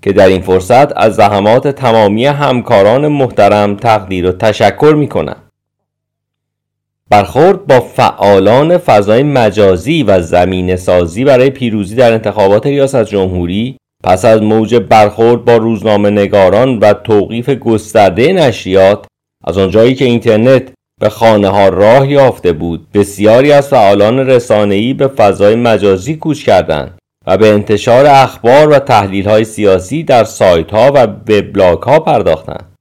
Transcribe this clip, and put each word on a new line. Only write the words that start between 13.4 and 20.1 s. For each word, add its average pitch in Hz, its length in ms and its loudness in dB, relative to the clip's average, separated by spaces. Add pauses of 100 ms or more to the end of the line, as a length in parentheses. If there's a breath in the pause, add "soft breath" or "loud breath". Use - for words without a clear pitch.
پس 95 200 -2
از 110 180 2
موج 110 320 0
برخورد 113 680 0
با 117 120 2
روزنامه 107 540 -2
نگاران 101 680 0
و 104 140 2
توقیف 107 580 -2
گسترده 110 840 0
نشریات، 104 720 0 (380)
از 90 140 -6
آنجایی 107 360 2
که 131 100 -4
اینترنت 120 580 0 (380)